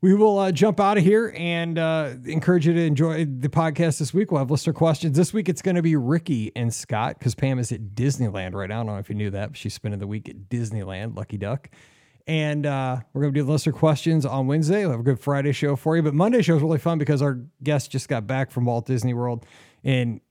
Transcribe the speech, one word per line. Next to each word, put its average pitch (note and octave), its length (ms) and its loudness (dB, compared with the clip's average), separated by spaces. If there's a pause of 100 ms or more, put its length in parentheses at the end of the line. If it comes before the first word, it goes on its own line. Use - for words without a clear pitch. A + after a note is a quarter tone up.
we F#3 120 6
will, G#3 260 6
uh, F#3+ 120 2
jump F3+ 280 2
out G3+ 180 4
of F#3 60 4
here G#3+ 320 4
and, E3+ 440 -4
uh, D#3+ 340 0 (120)
encourage D#3+ 420 2
you E3+ 60 4
to E3+ 80 2
enjoy D#3+ 440 2
the C3+ 240 -4
podcast D#3+ 500 0
this C#3+ 140 -4
week. G3+ 180 0
We'll D#3 80 2
have C3 120 0
listener D#3 220 0
questions. D#3+ 440 2
This D#3 160 2
week G3 160 0
it's E3 120 -2
gonna F3+ 200 0
be D#3+ 140 2
Ricky C3+ 600 0
and A#2 180 -2
Scott - 460 -4
'cause A#2+ 160 0
Pam C3+ 240 0
is A#2 120 -4
at G#2 240 -8
Disneyland A2 580 -2
right F#2+ 160 -6
now. A2 120 -4
I - 20 -4
don't G#2+ 100 -4
know G2 60 -6
if G2 100 -12
you G#2+ 60 -6
knew G#2 160 -2
that, G2 180 -6
but D3+ 80 -18
she's - 160 -8
spending G#2 260 -6
the G2 80 -8
week G#2+ 220 -8
at G2 200 -18
Disneyland, G#2+ 680 -6
lucky G#2 220 -10
duck. G2+ 320 -6 (580)
And, D3+ 380 -2
uh, C3 320 -2 (160)
we're C#3 80 -2
gonna C#3+ 120 0
do D3 100 0
the C3 80 0
listener D3+ 220 0
questions D#3 520 2
on C3 220 -2
Wednesday. D#3+ 340 2
We'll F3+ 100 0
have A#2 80 -2
a A#2 40 -4
good B2+ 160 2
Friday C#3+ 320 0
show C#3+ 240 0
for D#3+ 200 0
you. E3+ 60 4
But D3+ 140 2
Monday A3 260 4
show E3 140 4
is C#3+ 80 4
really D#3+ 160 2
fun E3+ 180 0
because C#3+ 240 0
our C#3 180 0 (240)
guest D3 280 -2
just - 180 -6
got A#2 160 -2
back C3 240 -2
from B2 160 -2
Walt A#2 220 -2
Disney B2 260 0
World A#2+ 320 -4 (380)
and B2 480 -2